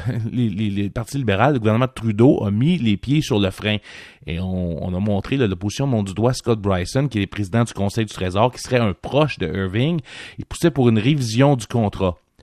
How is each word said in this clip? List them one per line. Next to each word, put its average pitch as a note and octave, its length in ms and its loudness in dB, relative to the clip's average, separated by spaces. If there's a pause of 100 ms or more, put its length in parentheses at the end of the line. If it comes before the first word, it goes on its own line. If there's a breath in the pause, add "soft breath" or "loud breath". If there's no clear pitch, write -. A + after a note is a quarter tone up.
<laughs> A2+ 220 -4
les, A#2 180 0
les, G#2 200 -2
les G2 200 -2
partis A2+ 280 -6
libéraux, A#2 340 2
le C3+ 80 0
gouvernement A2 280 2
Trudeau A2+ 580 4
a G2+ 60 0
mis C#3 260 2
les A2 200 2
pieds D3 240 0
sur A2+ 180 0
le G2 120 0
frein. G#2+ 260 -4 (480 loud breath)
Et E2 140 -6
on, F#2 440 -4
on F#2 120 -4
a F2+ 40 -2
montré, G#2 360 -2
là, C3 120 2
l'opposition G2+ 380 -4
montre A2+ 200 0
du F#2+ 80 -6
doigt A2+ 200 2
Scott A2+ 280 -2
Bryson, G2 480 0
qui G#2+ 120 -2
est G2 60 -2
président G#2 360 -2
du A2+ 100 -4
Conseil G2 320 -2
du - 80 -10
Trésor, G2 400 0
qui - 80 -16
serait B2 180 0
un G#2 140 0
proche C#3 440 0
de F2 100 -4
Irving. G2 520 -2 (380 loud breath)
Il - 80 -12
poussait - 260 0
pour B2+ 160 2
une A2+ 120 4
révision C3 580 2
du G#2+ 100 -10
contrat. F#2+ 480 0 (280)